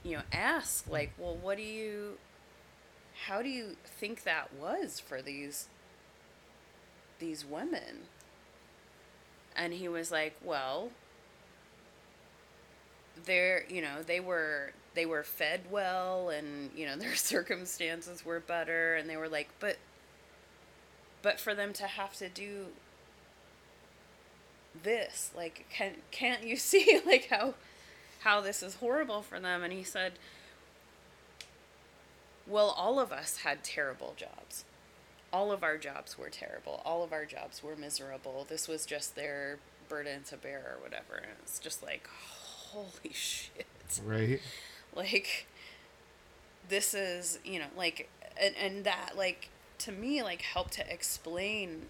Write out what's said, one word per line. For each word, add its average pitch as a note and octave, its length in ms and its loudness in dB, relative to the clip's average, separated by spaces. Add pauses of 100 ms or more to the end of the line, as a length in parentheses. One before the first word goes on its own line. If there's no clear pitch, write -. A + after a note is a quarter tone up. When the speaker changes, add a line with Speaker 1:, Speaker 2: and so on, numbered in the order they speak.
Speaker 1:
you E3 120 -4
know, C#3+ 140 -4
ask, B3 580 0
like, D3 300 0
"Well, F3 160 -4
what F#3+ 220 -2
do G#3+ 80 -6
you, G#3+ 540 -6 (1080)
how G#3 160 0
do C4+ 60 -2
you A#3+ 360 -6
think - 380 -6
that D#3+ 320 2
was G3+ 460 -2
for C3 200 -6
these, C#3+ 460 -6 (1500)
these D#3 260 -4
women?" D#3+ 640 -4 (1500)
And E3+ 180 0
he F3+ 140 -4
was E3 240 -4
like, D#3 300 2
"Well, D#3 500 -2 (2250)
they're, F3+ 440 6
you F3+ 140 -2
know, D3 200 -4
they E3+ 180 2
were, D#3 520 0 (220)
they E3 100 4
were D#3 200 2
fed F3 460 0
well F#3 600 2
and, D3 460 -4
you D#3 100 -4
know, C#3 100 -2
<laughs> - 0 -
their A#3 200 -2
circumstances F3 1080 0
were E3+ 160 -2
better." E3 540 2
And D#3+ 160 0
they D#3 60 -4
were D#3+ 120 -2
like, D3+ 200 -2 (120)
But, G3+ 180 0 (1400)
but G#3 180 4
for G#3 140 0
them G3+ 200 -2
to G3+ 120 -4
have G3 320 -4
to F#3+ 100 -6
do G3+ 380 -8 (2250)
this, G#3+ 560 0
like, E3+ 340 -8
can, G3 240 -2 (180)
can't A#3+ 320 2
you A#3 120 0
<laughs> - 0 -
see, F#4+ 480 10
like, C4+ 240 10
how, A#3 260 2 (720)
how G#3 140 8
this G3+ 200 -2
is F#3 140 -8
horrible A#3+ 460 2
for F#3 180 -8
them. F3+ 220 0
And F3 100 -2
he F#3+ 100 -4
said, F#3 300 -2 (2250)
"Well, G#3 240 8
all A3+ 280 4
of A#3+ 140 2
us D3 260 -4
had D3+ 260 0
terrible C3 520 -2
jobs. - 480 -12 (680)
All G3+ 200 4
of F3+ 100 0
our D#3 140 4
jobs C#3+ 420 -8
were - 120 -8
terrible. - 540 -6
All E3+ 180 2
of D#3+ 100 -2
our D3+ 140 -2
jobs - 360 -10
were D3+ 140 -8
miserable. C3+ 720 -6
This D#3+ 200 -4
was D#3+ 180 -2
just - 280 -4
their C#3+ 440 -4 (300)
burden C#3+ 360 -4
to C#3+ 120 -10
bear C3+ 400 -8
or - 60 -10
whatever." - 340 -4
And - 160 -4 (100)
it's - 160 -4
just - 240 -4
like, - 260 -4
holy - 1040 -12
shit. - 540 -4 (380)
Speaker 2:
Right. A2+ 360 4 (540)
Speaker 1:
Like, - 520 2 (1200)
this G3+ 260 2
is, F3+ 500 -2
you F#3+ 140 -4
know, D3 80 -2 (100)
like, F3 320 2 (320)
and, G3 160 8
and G3 280 0
that, F3+ 320 2
like, F#3 320 0 (300)
to A3 140 -4
me, B3 300 2
like, F3+ 200 -2
helped - 320 0
to - 180 -4
explain F3 960 -2